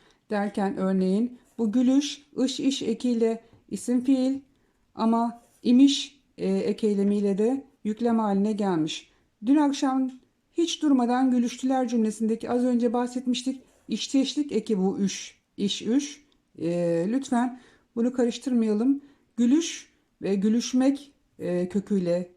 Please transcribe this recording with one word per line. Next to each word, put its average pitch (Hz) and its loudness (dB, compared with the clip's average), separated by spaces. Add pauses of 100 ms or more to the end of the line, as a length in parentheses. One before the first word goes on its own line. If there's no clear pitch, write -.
(300)
derken 202 -2
örneğin 190 0 (200)
bu 220 -2
gülüş 262 2 (160)
ış 262 -2
iş 277 -2
ekiyle 226 0 (300)
isim 247 -2
fiil 269 2 (560)
ama 226 0 (200)
imiş, 269 4 (180)
e, 185 -2
ek 202 -2
eylemiyle 202 0
de 254 0 (200)
yüklem 226 -2
haline 208 0
gelmiş. 185 -4 (360)
Dün 277 4
akşam 269 0 (420)
hiç 339 -2
durmadan 254 2
gülüştüler 254 0
cümlesindeki 220 -2
az 247 0
önce 240 2
bahsetmiştik. 247 -4 (280)
İşteşlik 269 -2
eki 220 -2
bu 185 0
üş, - -4 (180)
iş - -4
üş. 277 -2 (340)
E, 170 0
lütfen 254 -2 (360)
bunu 240 0
karıştırmayalım. 240 0 (360)
Gülüş 262 0 (300)
ve 190 0
gülüşmek, 240 0 (260)
e, 180 -2
köküyle 180 -2